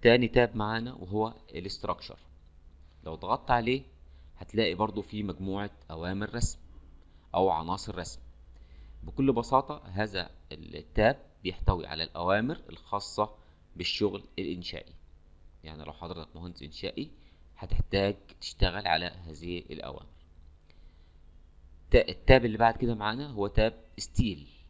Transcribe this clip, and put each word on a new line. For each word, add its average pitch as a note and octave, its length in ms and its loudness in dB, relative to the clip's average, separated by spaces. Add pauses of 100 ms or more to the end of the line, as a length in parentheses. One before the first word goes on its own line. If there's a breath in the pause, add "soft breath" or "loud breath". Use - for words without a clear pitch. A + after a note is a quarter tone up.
تاني A#2+ 260 8
تاب A#2+ 280 4
معانا A2+ 380 -4
وهو G#2 400 -2 (160)
الاستراكشر، - 680 -8 (840)
لو D#2+ 100 -8
ضغطت G2 360 -2
عليه B2+ 320 2 (540 soft breath)
هتلاقي G2+ 380 0
برضو G2+ 280 0
في G#2+ 200 -6
مجموعة F#2+ 480 -4 (200)
أوامر F#2+ 440 -6
رسم - 240 -2 (760 soft breath)
أو F#2+ 160 4
عناصر F2 480 -2
رسم. - 220 -10 (800 soft breath)
بكل C3+ 300 0
بساطة C3 540 2
هذا F#2+ 440 -2 (220)
التاب D#2+ 720 2 (200)
بيحتوي F2 440 0
على D#2 160 -6
الأوامر G2 580 0 (100)
الخاصة - 640 -4 (420 soft breath)
بالشغل G2 480 -2 (140)
الإنشائي، F2 540 -8 (720)
يعني D2+ 200 -14
لو D2+ 80 -12
حضرتك D#2+ 440 -12
مهندس F2 260 -14
إنشائي - 480 -10 (460 soft breath)
هتحتاج G2 600 2 (240)
تشتغل F#2+ 460 0
على E2+ 200 2
هذه F2 520 -8
الأوامر. C#2 480 -12 (1800 soft breath)
تا-، - 180 6
التاب - 360 6
اللي G#2+ 140 -2
بعد A#2 180 6
كده A#2+ 180 0
معانا A2 360 -4
هو G#2 160 -2
تاب A2 380 2 (140)
ستيل E2 480 -2 (240)